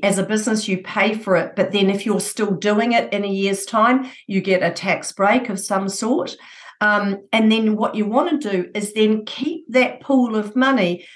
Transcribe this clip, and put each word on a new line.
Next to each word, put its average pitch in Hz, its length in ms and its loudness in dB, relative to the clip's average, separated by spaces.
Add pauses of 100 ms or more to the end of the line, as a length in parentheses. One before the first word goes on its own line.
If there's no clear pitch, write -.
as 196 140 2
a 196 40 0
business, 214 460 -2
you 185 100 -2
pay 214 360 -2
for 196 200 0
it, - 220 0
but - 160 -2
then 196 180 4
if 196 160 -2
you're 196 140 0
still 208 320 -2
doing 208 400 0
it 233 200 0
in 202 120 -2
a 202 40 -4
year's 196 360 -2
time, 247 440 2 (200)
you 196 120 0
get 185 220 2
a 170 80 2
tax 175 400 -4
break 233 380 2
of 190 100 -6
some 196 300 -2
sort. - 480 -4 (440)
Um, 202 520 0
and 220 180 4
then 220 240 2
what 214 220 -2
you 208 100 0
wanna 302 320 0
do 185 340 -4
is 202 220 -6
then 214 300 2
keep - 480 -8
that 254 280 0
pool 247 360 2
of 208 180 -4
money 240 600 0